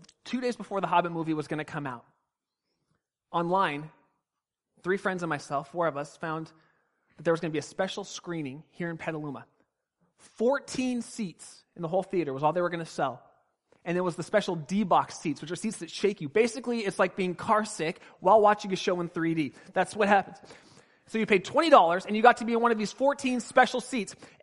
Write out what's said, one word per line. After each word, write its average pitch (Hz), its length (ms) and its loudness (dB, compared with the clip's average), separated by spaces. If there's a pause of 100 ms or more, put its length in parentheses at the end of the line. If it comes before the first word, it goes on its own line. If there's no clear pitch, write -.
(240)
two 247 160 -6
days 247 160 -4
before 196 240 -6
the 180 60 0
Hobbit 175 260 2
movie 160 220 -4
was 151 140 -6
gonna 151 160 -6
come 147 220 -8
out, 123 180 -10 (1300)
online, 170 580 -2 (920)
three 190 160 -2
friends 185 240 -4
and 170 80 -4
myself, 151 420 -6
four 170 140 0
of 147 100 -2
us, 147 220 -8
found 160 320 -8 (640)
that - 60 -20
there 165 100 2
was 165 80 0
gonna 165 120 -4
be 156 60 -2
a 147 40 -2
special 196 420 -6
screening 156 640 -10
here 170 200 -8
in 165 80 -10
Petaluma. 151 480 -10 (720)
Fourteen 254 800 -2
seats - 640 -12 (120)
in 175 60 -10
the 165 60 -4
whole 185 140 0
theater 170 300 -4
was 135 100 -4
all 156 100 2
they 180 80 -2
were 175 80 0
gonna 170 160 -6
sell. 143 380 -6 (640)
And 175 120 -2
it 180 40 0
was 180 160 -2
the 170 80 -8
special 196 320 0
D-box 170 640 0
seats, 147 220 -6
which 156 120 -12
are 175 40 -4
seats 220 220 -6
that 160 120 -12
shake - 300 -2
you. 151 80 -6
Basically, 240 520 0
it's 196 180 -2
like 185 160 2
being 180 220 -2
car 214 280 2
sick - 360 -6 (180)
while 202 220 8
watching 208 320 4
a 185 40 0
show 180 240 0
in 170 80 -4
three 165 260 -2
D. 156 200 -2 (180)
That's 185 220 0
what 208 140 2
happens. 196 300 2 (680)
So - 120 -4
you 220 80 2
paid 202 180 4
twenty 320 260 2
dollars 185 340 8
and 208 120 -4
you 214 60 2
got 233 160 8
to 233 60 -6
be 226 80 -2
in 226 80 0
one 233 120 4
of 220 60 0
these 208 120 -4
fourteen 262 480 0
special 240 420 4
seats. - 360 -6 (260)